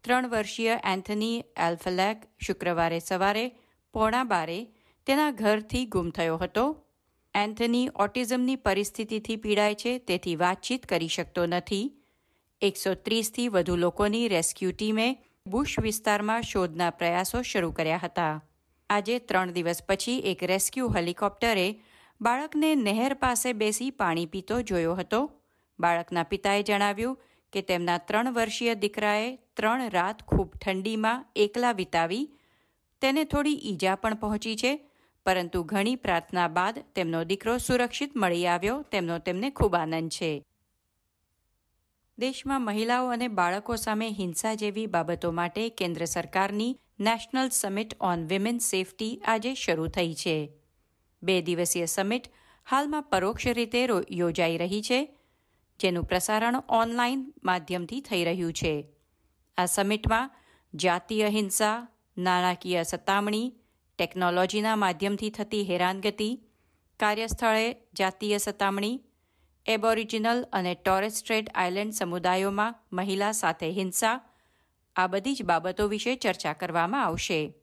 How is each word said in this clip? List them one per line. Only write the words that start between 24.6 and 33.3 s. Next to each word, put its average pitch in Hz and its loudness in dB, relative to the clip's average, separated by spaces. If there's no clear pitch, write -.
જોયો 175 0
હતો. 214 0
બાળકના 170 2
પિતાએ 202 0
જણાવ્યું 208 0
કે 196 -2
તેમના 175 0
ત્રણ 220 0
વર્ષીય 233 0
દીકરાએ 208 0
ત્રણ 226 -2
રાત 185 0
ખૂબ - 0
ઠંડીમાં 220 -2
એકલા 233 2
વિતાવી. 185 0
તેને 277 4
થોડી 294 0